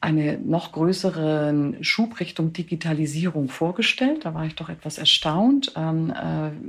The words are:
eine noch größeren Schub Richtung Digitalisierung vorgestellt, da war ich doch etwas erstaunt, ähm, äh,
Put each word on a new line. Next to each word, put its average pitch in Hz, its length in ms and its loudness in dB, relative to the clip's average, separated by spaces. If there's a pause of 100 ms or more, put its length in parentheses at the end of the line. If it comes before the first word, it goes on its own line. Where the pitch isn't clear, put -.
eine 151 360 2
noch 160 340 -2
größeren 156 1120 0
Schub 226 360 0
Richtung 160 340 -2
Digitalisierung 156 960 -2
vorgestellt, 240 720 0
da 160 100 -6
war 160 120 -4
ich 156 100 -6
doch - 140 -10
etwas 156 280 -10
erstaunt, 208 800 4
ähm, 160 360 0
äh, 156 400 -4 (180)